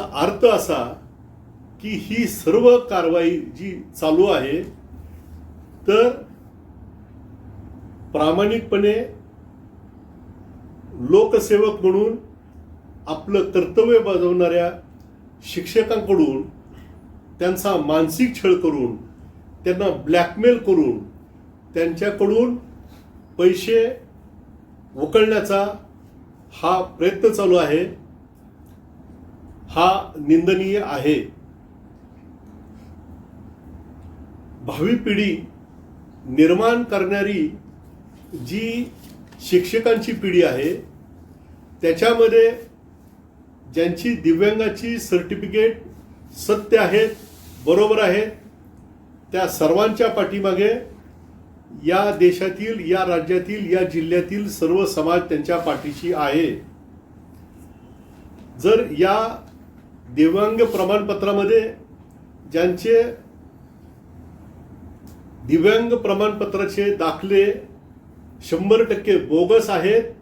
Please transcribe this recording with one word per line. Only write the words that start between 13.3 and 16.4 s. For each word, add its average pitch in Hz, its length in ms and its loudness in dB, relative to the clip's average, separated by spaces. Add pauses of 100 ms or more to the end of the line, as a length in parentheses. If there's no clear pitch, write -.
कर्तव्य 226 480 2
बजावणाऱ्या 175 760 0 (720)
शिक्षकांकडून 185 960 0 (960)